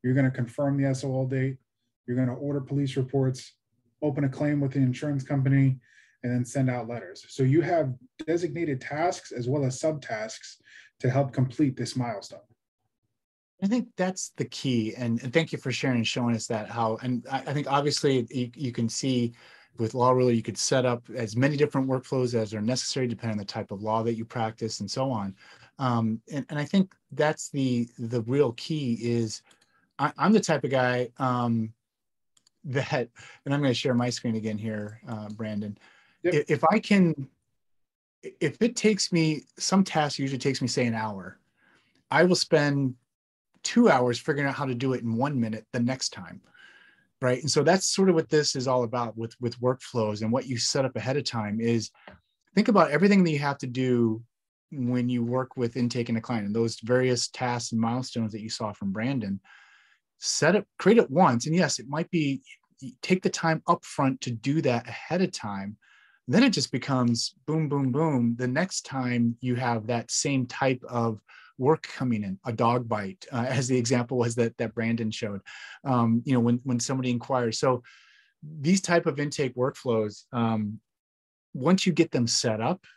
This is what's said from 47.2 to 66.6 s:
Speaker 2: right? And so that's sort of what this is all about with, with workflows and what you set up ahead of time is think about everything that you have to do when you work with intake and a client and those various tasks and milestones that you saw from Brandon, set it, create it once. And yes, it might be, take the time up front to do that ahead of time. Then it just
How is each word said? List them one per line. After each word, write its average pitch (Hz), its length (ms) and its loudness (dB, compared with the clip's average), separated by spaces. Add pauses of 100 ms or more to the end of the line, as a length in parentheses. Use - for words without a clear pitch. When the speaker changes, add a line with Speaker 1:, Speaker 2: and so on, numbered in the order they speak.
Speaker 2:
right? 127 200 2
And 151 100 -4
so 147 120 4
that's 180 240 4
sort 190 220 2
of 175 60 4
what 160 140 0
this 151 280 2
is 127 100 -4
all 127 180 2
about 117 320 -4
with, 113 240 -8
with 120 200 -6
workflows 117 600 -2
and 110 100 0
what 131 140 0
you 127 120 -4
set 135 260 0
up 127 120 -4
ahead 120 200 -2
of 143 80 -2
time 110 360 -4
is 117 300 0 (640)
think 220 140 4
about 180 220 6
everything 190 340 6
that 165 60 4
you 147 80 0
have 143 200 -2
to 135 80 -6
do 120 560 2 (500)
when 123 360 0
you 120 160 0
work 127 320 -2
with 120 200 -2
intake 120 320 0
and 113 100 0
a - 20 -2
client 110 260 -4
and 104 80 -2
those 113 260 0
various 123 480 2
tasks 120 440 -4
and 113 80 0
milestones 117 520 -2
that 104 100 -10
you 107 80 -10
saw 107 220 -6
from 98 200 -6
Brandon, 107 480 -4 (760)
set - 380 2
it, 196 100 0 (120)
create 226 200 6
it - 120 4
once. 139 360 4
And 156 80 0
yes, 170 240 2
it 120 100 -14
might 156 220 -4
be, 139 320 0 (600)
take 185 200 2
the 196 80 2
time 160 380 -2
up 175 160 0
front 135 380 0
to 127 80 -6
do 139 320 0
that 120 260 0
ahead 160 340 -4
of 185 80 0
time. 101 460 -8 (520)
Then 180 140 6
it 277 80 6
just 156 220 -2